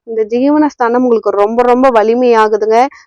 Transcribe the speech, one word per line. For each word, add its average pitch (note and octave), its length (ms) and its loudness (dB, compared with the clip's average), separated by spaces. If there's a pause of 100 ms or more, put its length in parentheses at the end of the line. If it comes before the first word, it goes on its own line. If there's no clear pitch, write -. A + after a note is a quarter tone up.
இந்த A3+ 220 -6
ஜீவனஸ்தானம் B3+ 800 -2
உங்களுக்கு G#3+ 300 0
ரொம்ப A3+ 300 0
ரொம்ப B3+ 240 2
வலிமையாகுதுங்க. A3 880 0 (260)